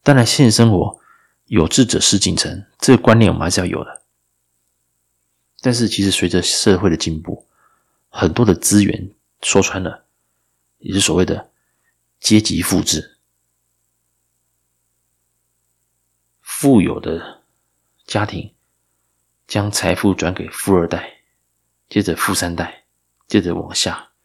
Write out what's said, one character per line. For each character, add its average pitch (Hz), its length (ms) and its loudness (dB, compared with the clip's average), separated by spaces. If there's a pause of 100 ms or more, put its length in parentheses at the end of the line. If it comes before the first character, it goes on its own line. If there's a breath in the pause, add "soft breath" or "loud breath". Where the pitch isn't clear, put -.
当 143 140 6
然 120 100 6
现 139 200 4
实 107 100 4
生 117 160 6
活 85 280 0 (460 soft breath)
有 87 220 2
志 127 180 2
者 - 140 -2
事 - 180 2
竟 90 180 -2
成， 85 300 -8 (140)
这 131 160 6
个 107 60 2
观 113 180 6
念 98 120 4
我 85 60 -4
们 82 60 -6
还 87 60 -4
是 - 100 -2
要 90 60 -4
有 - 180 -6
的。 - 180 -18 (1600)
但 127 120 0
是 117 140 0
其 98 160 -2
实 98 60 2
随 90 200 -2
着 90 120 0
社 - 360 2
会 95 120 0
的 80 60 2
进 80 260 -6
步， - 240 -14 (640)
很 - 240 -2
多 120 140 0
的 92 100 4
资 104 280 2
源 95 280 -4 (300)
说 - 200 2
穿 95 220 -4
了 - 220 -12 (720)
也 - 160 -10
是 98 80 0
所 - 140 0
谓 90 100 2
的 - 260 -8 (680)
阶 107 200 4
级 85 240 -2
复 - 180 0
制。 - 360 -6 (3250)
富 131 400 2
有 - 180 -4
的 - 440 -10 (600)
家 104 200 -4
庭 104 280 -14 (920)
将 104 240 -4
财 90 240 -2
富 95 200 0
转 87 200 -4
给 - 140 -12
富 - 280 -2
二 85 120 2
代， - 340 -10 (680)
接 104 120 -2
着 90 140 -4
富 - 180 -6
三 87 220 -4
代， - 300 -12 (420)
接 104 140 0
着 87 120 -6
往 85 220 -10
下 - 360 -6 (140)